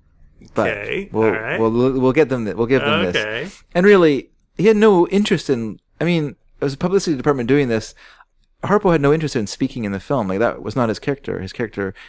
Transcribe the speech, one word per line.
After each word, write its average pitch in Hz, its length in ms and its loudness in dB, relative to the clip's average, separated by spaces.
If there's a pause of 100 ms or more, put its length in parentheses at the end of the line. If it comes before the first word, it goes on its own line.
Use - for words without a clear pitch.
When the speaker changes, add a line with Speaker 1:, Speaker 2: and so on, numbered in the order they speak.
(540)
Speaker 1:
But 110 160 -2
Speaker 2:
Okay. 113 420 -8
Speaker 1:
we'll, 110 140 0
Speaker 2:
All 107 60 4
right. 110 280 -6
Speaker 1:
we'll, 113 120 2
we'll 127 420 0
give 147 160 2
them 120 160 -4
th-, 92 100 -6
we'll 113 120 -2
give 131 160 2
them 151 240 0
Speaker 2:
Okay. 180 40 -2 (340)
Speaker 1:
this. - 180 -18 (100)
And 175 100 2
really, 175 460 4 (280)
he 180 100 2
had 220 100 4
no 202 300 6
interest 196 420 0
in, 113 300 -4 (200)
I - 40 -2
mean, 160 320 -2 (260)
it - 20 -2
was 139 120 -4
a - 20 -18
publicity 180 400 0
department 123 320 0
doing 139 180 2
this. 110 280 -4 (680)
Harpo 196 280 2
had 160 100 2
no 139 100 4
interest 156 240 -2
in 107 120 -2
speaking 127 360 -6
in 101 80 -4
the 98 80 -6
film. 120 280 -4
Like, 92 120 -4
that 78 220 -2
was 104 140 -10
not 120 140 0
his 104 100 -4
character. 101 400 -6
His 95 140 -10
character, 101 420 -6 (120)